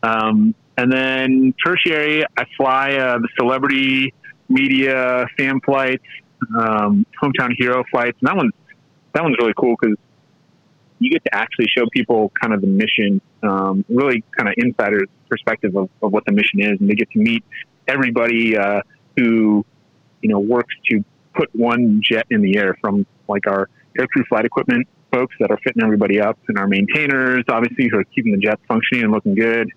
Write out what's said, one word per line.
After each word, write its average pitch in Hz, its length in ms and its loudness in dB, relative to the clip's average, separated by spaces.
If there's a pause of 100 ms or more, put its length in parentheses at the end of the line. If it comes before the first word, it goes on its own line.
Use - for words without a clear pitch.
Um, 110 520 2 (220)
and 127 160 2
then 131 600 2 (100)
tertiary, 156 600 0 (120)
I 123 80 -4 (120)
fly, 135 380 0
uh, 127 240 0
the 117 180 -4
celebrity 135 800 0 (340)
media 131 800 0 (100)
fan 135 240 -2
flights, 135 440 -2 (520)
um, 107 480 2 (160)
hometown 175 360 -2
hero 123 340 0
flights. 120 300 0
And 131 80 0
that 190 80 0
one's, 135 160 0 (640)
that 160 100 0
one's 139 160 0
really 113 160 2
cool 117 200 2
'cause 110 200 0 (1040)
you 123 100 2
get 160 140 0
to - 100 -4
actually 110 320 -2 (100)
show 120 160 2
people 110 480 0
kind 113 140 0
of 101 60 0
the 95 60 0
mission, 101 540 0 (220)
um, 98 460 0
really 123 340 0 (140)
kind 113 120 0
of 101 80 -2
insider 107 440 0 (280)
perspective 110 480 -2
of, 95 120 -2 (140)
of 104 100 -2
what 107 120 -2
the 104 80 -2
mission 101 280 0
is. 104 200 0
And 101 80 2
they 104 60 2
get 107 160 -4
to - 80 -2
meet 113 260 0 (420)
everybody, 117 680 0
uh, 101 240 0 (360)
who, 110 480 2 (580)
you 110 60 0
know, 104 100 2
works 120 360 0 (160)
to 107 140 0 (300)
put - 200 -2
one 117 480 2
jet 113 280 0
in 107 120 2
the 98 140 2
air, 95 240 0
from, 101 260 0 (220)
like, 101 180 -2
our 98 220 0 (300)
aircrew 131 300 0
flight 113 160 0
equipment 123 440 -2 (240)
folks 127 280 -2
that 107 100 0
are 107 80 0
fitting - 240 0
everybody 104 380 2
up, 104 180 0 (100)
and 104 100 -2
our 98 80 -2
maintainers, 127 800 0
obviously, 120 400 0
who 107 100 0
are 98 60 0
keeping 113 280 -2
the 101 60 0
jets 107 280 -2
functioning 117 380 -2
and 107 80 0
looking 104 220 -2
good. 113 420 0